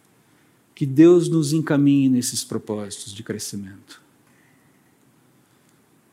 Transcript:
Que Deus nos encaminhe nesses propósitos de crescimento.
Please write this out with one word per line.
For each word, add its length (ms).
Que 100
Deus 440
nos 240
encaminhe 560
nesses 340
propósitos 720
de 80
crescimento. 800